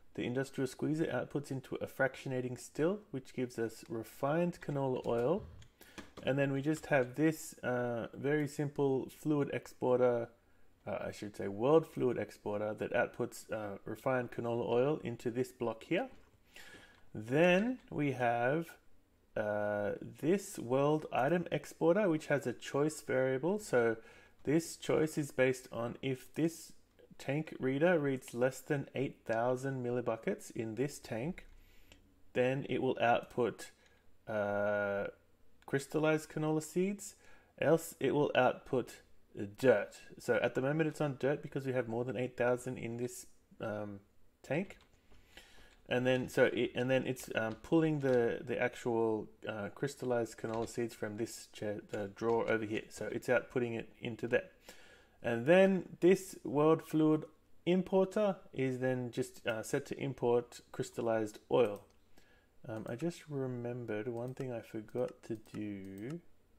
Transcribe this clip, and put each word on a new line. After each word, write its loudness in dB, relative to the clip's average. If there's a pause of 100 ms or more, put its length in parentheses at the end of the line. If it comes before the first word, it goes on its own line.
(160)
The -4
industrial -2
squeezer -2
outputs -4
into -6
a -6
fractionating -2
still, -2 (120)
which -10
gives -4
us -4
refined -2
canola -2
oil. 2 (800)
And 2
then 2
we 0
just -2
have 2
this, 0
uh, -2
very 0
simple 0
fluid 0
exporter, 2 (560)
uh, -4 (100)
I -6
should -10
say -4
world 4
fluid 0
exporter, -4
that -4
outputs, -2
uh, -6
refined -2
canola -2
oil 2
into -4
this -2
block -4
here. 0 (1080)
Then 4 (100)
we -2
have, 2 (680)
uh, 0
this -2
world 2
item 2
exporter, 2
which 0
has 0
a -2
choice -2
variable. 0
So 2 (460)
this 0
choice 0
is -4
based 2
on -4
if -6
this -2 (440)
tank -4
reader 4
reads -2
less 0
than -2
eight -4
thousand 0
millibuckets -2
in -6
this -2
tank, -6 (880)
then 2
it 0
will 2
output, 2 (560)
uh, 0 (600)
crystallized 0
canola 0
seeds, -4 (440)
else 2
it 2
will 4
output 2 (560)
dirt. 6 (220)
So 2
at 2
the 0
moment 2
it's -4
on -2
dirt 0
because -6
we -2
have 0
more -2
than -4
eight -4
thousand 0
in -6
this, -6 (360)
um, -6 (420)
tank. -4 (1120)
And 2
then, 2
so 6
it, 2
and 0
then 2
it's, -6
um, -2
pulling 2
the, 4
the -4
actual, 0 (200)
uh, -6
crystallized -2
canola -4
seeds -4
from -8
this -8
cha-, -6 (120)
uh, -4
drawer 0
over 2
here. -4
So -8
it's -6
outputting 0
it -8 (100)
into -6
there. 2 (760)
And -2
then 6
this 4
world 4
fluid 4 (400)
importer 2 (160)
is 0
then 0
just, -6
uh, -2
set -2
to -6
import 2 (100)
crystallized -2 (120)
oil. 4 (840)
Um, -8
I -6
just -6
remembered -4
one -6
thing -6
I -6
forgot -6
to -6 (160)
do -8 (380)